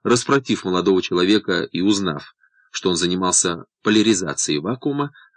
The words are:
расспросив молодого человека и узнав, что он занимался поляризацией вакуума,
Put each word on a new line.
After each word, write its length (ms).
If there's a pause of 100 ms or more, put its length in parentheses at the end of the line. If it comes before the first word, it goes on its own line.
расспросив 640
молодого 400
человека 580 (100)
и 100
узнав, 520 (380)
что 180
он 60
занимался 720 (180)
поляризацией 760
вакуума, 540 (260)